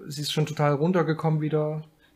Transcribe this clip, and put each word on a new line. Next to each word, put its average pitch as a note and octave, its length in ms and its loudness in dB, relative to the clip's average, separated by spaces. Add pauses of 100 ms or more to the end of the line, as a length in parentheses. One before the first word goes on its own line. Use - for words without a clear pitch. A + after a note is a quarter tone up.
sie D3 140 -10
ist C#3 120 -6
schon D#3 120 2
total D3 280 2
runtergekommen D#3 680 2
wieder. D3+ 420 -2 (320)